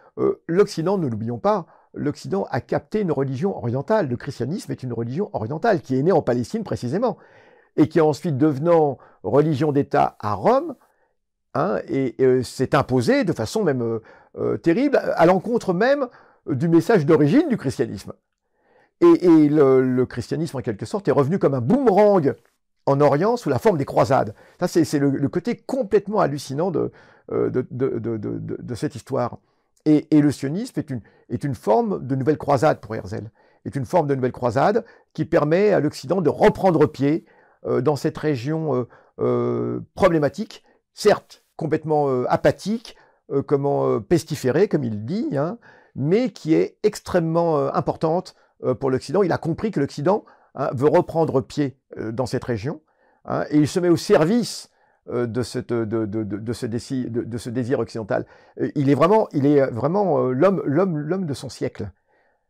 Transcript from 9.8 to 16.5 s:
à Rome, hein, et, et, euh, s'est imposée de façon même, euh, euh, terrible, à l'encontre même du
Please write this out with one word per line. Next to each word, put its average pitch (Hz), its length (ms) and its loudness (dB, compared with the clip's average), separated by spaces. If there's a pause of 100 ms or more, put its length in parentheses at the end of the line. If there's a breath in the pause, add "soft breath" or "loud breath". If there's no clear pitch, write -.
à 104 140 -4
Rome, 247 420 0 (800)
hein, 147 320 -2
et, 131 360 -2
et, - 20 4
euh, 127 180 4
s'est - 320 -4
imposée 139 500 2
de 170 80 -2
façon 160 320 -4
même, 131 180 0
euh, 113 180 -4 (380 soft breath)
euh, 120 180 -2
terrible, 233 400 0
à 165 300 2
l'encontre 196 480 0
même 262 340 0 (380 soft breath)
du 147 220 -2